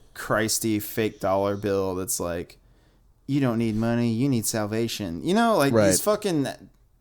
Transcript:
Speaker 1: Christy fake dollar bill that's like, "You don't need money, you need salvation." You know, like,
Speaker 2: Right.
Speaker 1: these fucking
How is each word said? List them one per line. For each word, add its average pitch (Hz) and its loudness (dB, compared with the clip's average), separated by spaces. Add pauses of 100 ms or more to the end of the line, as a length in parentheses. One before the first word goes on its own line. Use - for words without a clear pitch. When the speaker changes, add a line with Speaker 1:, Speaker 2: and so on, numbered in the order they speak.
(140)
Speaker 1:
Christy 110 0
fake 107 -4
dollar 98 2
bill 98 -2
that's 92 -6
like, 87 -6 (680)
"You 139 0
don't 120 2
need 113 0
money, 117 0
you 127 0
need 117 0
salvation." 107 -4
You 170 0
know, 226 2
like, 139 2
Speaker 2:
Right. 107 6
Speaker 1:
these 90 4
fucking 196 0 (520)